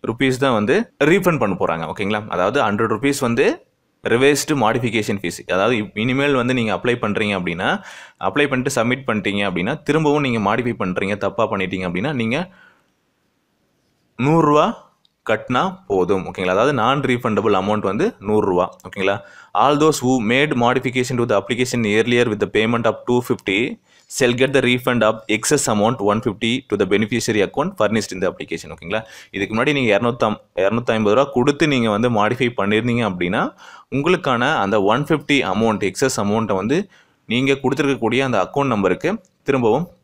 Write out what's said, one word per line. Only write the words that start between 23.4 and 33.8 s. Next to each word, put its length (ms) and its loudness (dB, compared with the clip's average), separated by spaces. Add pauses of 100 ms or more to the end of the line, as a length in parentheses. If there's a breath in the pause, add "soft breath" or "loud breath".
shall 220 2
get 160 0
the 40 4
refund 400 0
of 140 4 (200)
excess 280 0 (100)
amount 260 0
one 280 0
fifty 240 -2 (180)
to 100 -2
the 140 4
beneficiary 540 0
account 340 -4
furnished 340 0
in 60 -6
the 100 0
application. 440 -10
ஓகேங்களா? 260 -6 (300 loud breath)
இதுக்கு 240 -4
முன்னாடி 180 2
நீங்க 240 2
இருநூத்தம், 400 0 (180)
இருநூத்தைம்பது 600 2
ரூபா 80 4
கொடுத்து 440 0
நீங்க 220 0
வந்து 200 2 (100)
மாடிஃபை 320 0 (100)
பண்ணியிருந்தீங்க 480 0
அப்படின்னா, 340 -2 (520 loud breath)